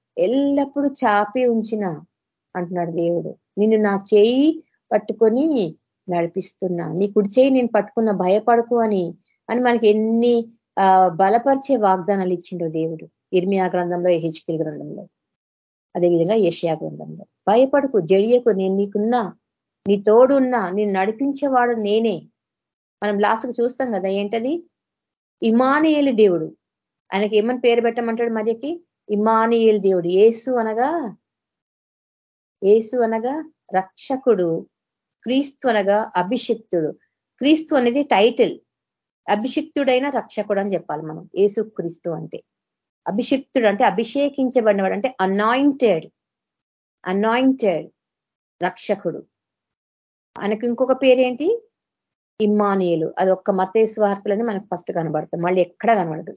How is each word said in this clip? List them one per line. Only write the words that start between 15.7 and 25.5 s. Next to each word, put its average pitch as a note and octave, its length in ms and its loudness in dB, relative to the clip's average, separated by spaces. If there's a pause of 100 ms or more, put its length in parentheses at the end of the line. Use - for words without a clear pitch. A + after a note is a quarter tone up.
అదేవిధంగా F3 380 2
యెషయా E3+ 400 0
గ్రంథంలో, D#3 500 -12 (240)
"భయపడకు, C4+ 520 2
జడియకు, G#3+ 480 2
నేను F#3+ 260 0
నీకున్నా, G#3 640 -2 (520)
నీ G3+ 180 2
తోడున్నా, B3 640 4
నేను G#3 220 -2
నడిపించేవాడు B3 800 0
నేనే." G#3+ 560 -2 (720)
మనం G#3 160 -2
లాస్ట్‌కు A3+ 440 0
చూస్తాం B3+ 300 -4
కదా, F#3+ 160 -2
ఏంటది? A3+ 580 -4 (760)
ఇమానుయేలు C#4 680 2